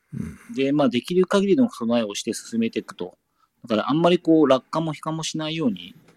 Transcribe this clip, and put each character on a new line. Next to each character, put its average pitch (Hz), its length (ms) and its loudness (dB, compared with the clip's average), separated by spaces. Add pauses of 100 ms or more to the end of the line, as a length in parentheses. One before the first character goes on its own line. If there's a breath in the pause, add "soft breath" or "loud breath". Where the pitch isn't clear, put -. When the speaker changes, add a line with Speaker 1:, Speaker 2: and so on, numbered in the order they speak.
(140)
Speaker 1:
う - 380 -10
ん。 113 40 -12
Speaker 2:
で、 135 160 0
ま 147 140 2
あ、 127 40 2
で 120 120 0
き - 140 -8
る 185 100 4
限 202 220 2
り 185 80 4
の 127 140 4
備 117 320 -2
え - 20 -2
を 101 120 -6
し - 80 -8
て 110 100 -4
進 - 260 -6
め 113 100 0
て 113 100 -4
い - 40 -4
く - 120 -18
と。 - 220 -10 (500)
だ 113 80 0
か 107 60 2
ら、 - 80 -4
あ 135 40 0
ん 160 80 2
ま 170 80 4
り 175 100 4
こ 160 240 4
う、 135 40 6
楽 135 220 2
観 165 160 -4
も 156 80 -6
悲 - 80 -14
観 160 160 -6
も 156 60 -8
し - 140 -8
な 156 120 -6
い 160 60 -6
よ 156 120 -2
う 107 40 2
に 90 240 -12 (220)